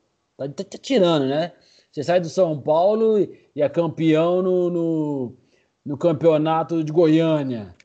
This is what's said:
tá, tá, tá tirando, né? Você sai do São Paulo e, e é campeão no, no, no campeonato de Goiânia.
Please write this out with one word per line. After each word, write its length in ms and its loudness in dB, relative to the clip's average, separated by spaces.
tá, 120 -8
tá, 140 -12
tá 180 -16
tirando, 460 2
né? 240 -2
Você 140 -10
sai 160 2
do 80 -8
São 320 0
Paulo 580 2
e, 180 -2
e 60 0
é 60 2
campeão 760 0
no, 280 0
no, 600 -4
no 140 -8
campeonato 840 0
de 80 -8
Goiânia. 840 0